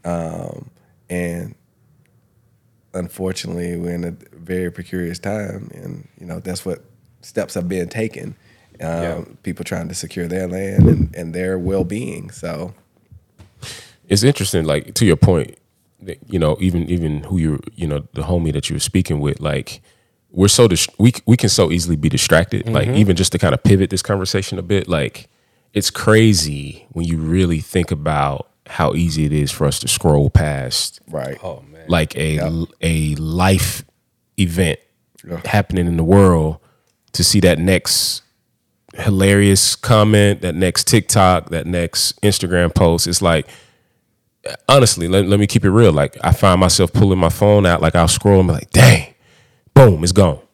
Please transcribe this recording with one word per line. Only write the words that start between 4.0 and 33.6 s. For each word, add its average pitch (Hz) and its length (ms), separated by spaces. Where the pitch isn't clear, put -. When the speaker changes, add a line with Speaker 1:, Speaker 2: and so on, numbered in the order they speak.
Speaker 1:
a 85 80
very 87 360
precarious 87 480
time, 101 560
and, 90 320
you 90 60
know, 85 140
that's 90 260
what 90 180
steps - 340
are 98 60
being 90 280
taken. 110 460
Um, 82 240
Speaker 2:
Yeah. 85 220
Speaker 1:
people 87 200
trying 85 260
to 87 60
secure 87 320
their 90 200
land 98 400
and, - 280
and 85 200
their 92 240
well-being. 95 720
So, - 420
Speaker 3:
It's 101 160
interesting, 98 420
like, 76 300
to 113 100
your 82 120
point, 85 400
that, 92 160
you 95 120
know, 76 200
even, 87 300
even 78 340
who 95 140
you, 78 220
you 85 120
know, 73 260
the 69 100
homie 82 300
that 71 160
you 78 60
were 73 40
speaking 87 400
with, 71 200
like, 71 420
we're 98 160
so 120 200
dis-, 87 200
we, 117 160
we 113 100
can 113 140
so 87 220
easily 85 240
be 76 140
distracted. 80 600
Like, 69 180
Speaker 2:
Mm-hmm. - 100
Speaker 3:
even 98 180
just 92 180
to - 60
kinda 76 180
pivot 95 320
this 95 120
conversation 98 580
a - 20
bit, 92 260
like, 76 400
it's 101 160
crazy 78 1040
when 85 120
you 82 120
really 82 420
think - 320
about 73 580
how - 260
easy 78 320
it 73 80
is 73 180
for - 140
us 71 140
to - 80
scroll 71 420
past 69 680
Speaker 1:
Right. 69 340
Speaker 2:
Oh, 80 280
man. - 160
Speaker 3:
like, 82 300
a 76 180
Speaker 1:
Yep. 80 80
Speaker 3:
l-, 82 260
a 78 340
life 87 680